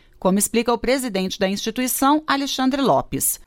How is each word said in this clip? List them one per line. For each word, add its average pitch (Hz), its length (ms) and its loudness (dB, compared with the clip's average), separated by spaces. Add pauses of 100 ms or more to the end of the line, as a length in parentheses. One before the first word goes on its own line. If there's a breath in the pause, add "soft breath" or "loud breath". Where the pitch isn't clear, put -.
(180 soft breath)
como 190 200 2
explica 233 320 0
o 233 60 2
presidente 226 640 -2
da 190 80 2
instituição, 254 760 0
Alexandre 277 560 0
Lopes. 135 640 0